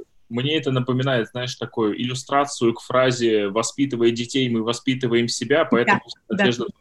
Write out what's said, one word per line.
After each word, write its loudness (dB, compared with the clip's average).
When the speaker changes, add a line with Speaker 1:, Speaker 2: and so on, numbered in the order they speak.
Speaker 1:
Мне -2
это 0
напоминает, 0
знаешь, -8
такую -2
иллюстрацию 0
к -12
фразе 2
«воспитывая 0
детей, -2
мы 0
воспитываем 0
себя, 0
поэтому 2
Speaker 2:
Да, -4
да. 0
Speaker 1:
надежда 0
на -8